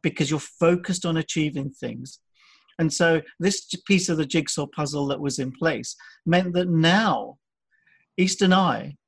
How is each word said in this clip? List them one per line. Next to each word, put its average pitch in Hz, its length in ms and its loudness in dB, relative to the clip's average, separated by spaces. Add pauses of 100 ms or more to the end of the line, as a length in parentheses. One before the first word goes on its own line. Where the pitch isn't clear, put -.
because 147 280 -2
you're 151 100 -2
focused 175 640 0
on 165 120 0
achieving 143 520 -4
things. 123 500 -12 (600)
And 160 140 2
so 165 280 4 (180)
this 196 260 -2
j-, - 200 -10
piece 185 240 4
of 160 80 0
the 156 80 0
jigsaw 143 420 -2
puzzle 143 400 -4
that - 120 -4
was 143 200 -4
in 131 120 -4
place 135 440 -4 (300)
meant 175 280 2
that 180 160 0
now 170 680 2 (800)
Eastern 185 360 4
Eye 147 420 0 (120)